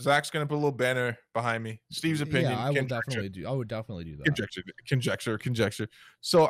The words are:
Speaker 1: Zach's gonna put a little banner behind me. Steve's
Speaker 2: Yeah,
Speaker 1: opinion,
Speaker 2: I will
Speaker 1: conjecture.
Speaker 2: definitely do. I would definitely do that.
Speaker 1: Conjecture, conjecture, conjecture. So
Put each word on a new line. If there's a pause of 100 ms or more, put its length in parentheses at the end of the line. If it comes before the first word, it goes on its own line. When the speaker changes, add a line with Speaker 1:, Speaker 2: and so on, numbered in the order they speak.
Speaker 1:
Zach's
gonna
put
a
little
banner (160)
behind
me. (100)
Steve's
Speaker 2:
Yeah,
Speaker 1:
opinion,
Speaker 2:
I
will
Speaker 1:
conjecture.
Speaker 2:
definitely
do.
I
would
definitely
do
that.
Speaker 1:
Conjecture, (240)
conjecture,
conjecture. (320)
So